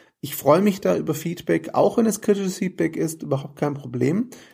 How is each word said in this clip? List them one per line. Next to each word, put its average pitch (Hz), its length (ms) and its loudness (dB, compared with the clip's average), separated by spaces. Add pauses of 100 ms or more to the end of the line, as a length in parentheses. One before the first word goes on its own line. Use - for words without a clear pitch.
(200)
Ich - 160 -10
freue 151 240 6
mich 202 220 2
da 180 140 2
über 156 180 -2
Feedback, 170 580 -4
auch 185 240 4
wenn 226 80 4
es 220 160 0
kritisches 196 380 0
Feedback 170 380 -2
ist, 160 260 -4
überhaupt 139 340 -4
kein 147 180 -2
Problem. 139 540 -2 (260)